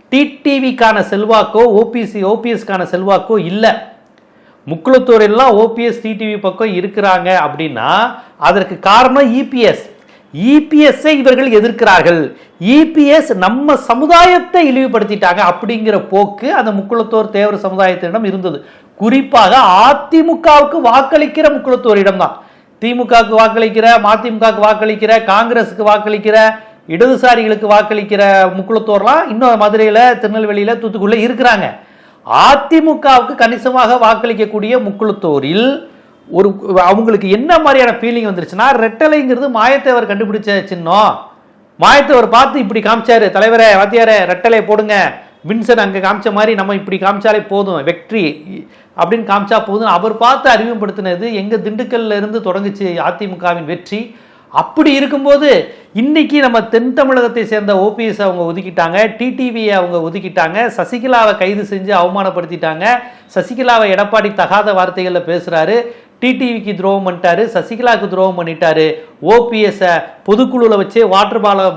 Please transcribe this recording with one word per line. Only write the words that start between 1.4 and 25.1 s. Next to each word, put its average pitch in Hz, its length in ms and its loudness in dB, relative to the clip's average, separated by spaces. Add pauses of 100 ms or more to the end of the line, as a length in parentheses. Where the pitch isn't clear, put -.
ஓ 214 140 4
பி 233 160 -6
சி, 208 180 -8
ஓ 196 160 0
பி 233 140 -6
எஸ்க்கான 190 400 -6
செல்வாக்கோ 190 440 0 (140)
இல்ல. 214 140 -2 (1040)
முக்குளத்தூர் 233 600 2
எல்லாம் 240 320 4
ஓ - 20 4 (100)
பி 233 100 -6
எஸ், 233 180 -4
டி 220 120 -8
டி 214 180 -8
வி 208 80 -6
பக்கம் 202 400 -4
இருக்கிறாங்க 190 500 -2 (160)
அப்படின்னா 143 420 -6 (640)
அதற்கு 190 280 -2 (120)
காரணம் 254 500 4
இ - 20 -4 (120)
பி 247 180 0
எஸ். - 160 -8 (460)
இ 202 200 0 (140)
பி 302 220 4
எஸ்ஸை 302 340 0
இவர்கள் 262 260 4 (100)
எதிர்க்கிறார்கள், 185 640 2 (540)
இ - 20 6 (160)
பி 294 140 2
எஸ் 302 260 2 (120)
நம்ம 269 420 0
சமுதாயத்தை 339 800 4
இழிவுபடுத்திட்டாங்க 208 760 0 (100)
அப்படிங்கிற 220 460 -4 (160)
போக்கு 202 400 -2
அந்த 226 180 0
முக்குளத்தூர் 214 680 -2
தேவர் 208 260 -2
சமுதாயத்திடம் 190 640 -2
இருந்தது. 180 260 -6 (400)
குறிப்பாக 240 580 2 (240)
அ 240 100 6 (200)
தி 320 140 4
மு 330 160 -2
கவுக்கு 294 400 4 (120)
வாக்களிக்கிற 302 560 0 (100)
முக்குளத்தோரிடம் 202 680 0
தான். - 120 -8 (440)
திமுகவுக்கு 233 580 0
வாக்களிக்கிற, 220 480 2 (160)
மதிமுகவுக்கு 214 640 0
வாக்களிக்கிற, 214 460 0 (200)